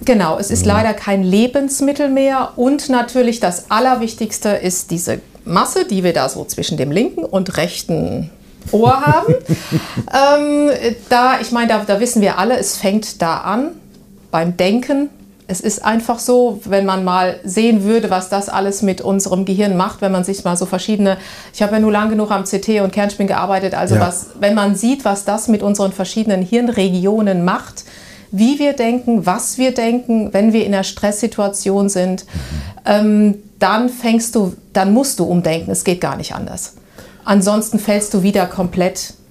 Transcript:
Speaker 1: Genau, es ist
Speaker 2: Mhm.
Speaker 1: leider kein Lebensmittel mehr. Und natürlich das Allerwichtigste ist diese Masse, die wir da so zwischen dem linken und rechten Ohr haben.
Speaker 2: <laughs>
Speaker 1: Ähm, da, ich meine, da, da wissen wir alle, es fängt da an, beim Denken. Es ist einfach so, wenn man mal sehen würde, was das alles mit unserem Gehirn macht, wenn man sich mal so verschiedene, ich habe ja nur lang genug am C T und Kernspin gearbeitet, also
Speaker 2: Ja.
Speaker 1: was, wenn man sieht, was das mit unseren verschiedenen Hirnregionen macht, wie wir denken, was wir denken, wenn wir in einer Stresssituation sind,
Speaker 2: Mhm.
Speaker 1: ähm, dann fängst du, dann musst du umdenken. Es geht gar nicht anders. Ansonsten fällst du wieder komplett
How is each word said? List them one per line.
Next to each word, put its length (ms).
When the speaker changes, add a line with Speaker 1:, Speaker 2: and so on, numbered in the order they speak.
Speaker 1:
Genau, 360
es 120
ist 120
Speaker 2:
Mhm. 80
Speaker 1:
leider 220
kein 300
Lebensmittel 880
mehr. 460
Und 340
natürlich 500
das 300
Allerwichtigste 800
ist 420
diese 280
Masse, 400
die 180
wir 100
da 140
so 160
zwischen 340
dem 140
linken 320
und 340
rechten 720
Ohr 280
haben. 400
Speaker 2:
<laughs> 60
Speaker 1:
Ähm, 720
da, 320
ich 100
meine, 180
da, 160
da 140
wissen 220
wir 160
alle, 200
es 200
fängt 440
da 160
an, 320
beim 260
Denken. 520
Es 120
ist 240
einfach 340
so, 460
wenn 200
man 200
mal 400
sehen 400
würde, 240
was 200
das 200
alles 320
mit 180
unserem 460
Gehirn 320
macht, 240
wenn 100
man 140
sich 180
mal 140
so 80
verschiedene, 520
ich 80
habe 120
ja 60
nur 120
lang 180
genug 220
am 140
C 140
T 220
und 100
Kernspin 360
gearbeitet, 460
also 220
Speaker 2:
Ja. 60
Speaker 1:
was, 260
wenn 160
man 200
sieht, 300
was 180
das 240
mit 160
unseren 300
verschiedenen 480
Hirnregionen 1040
macht, 400
wie 280
wir 140
denken, 520
was 320
wir 160
denken, 600
wenn 180
wir 140
in 80
einer 100
Stresssituation 1040
sind, 380
Speaker 2:
Mhm. 600
Speaker 1:
ähm, 500
dann 300
fängst 460
du, 180
dann 200
musst 260
du 40
umdenken. 480
Es 140
geht 160
gar 160
nicht 180
anders. 380
Ansonsten 560
fällst 340
du 80
wieder 240
komplett 680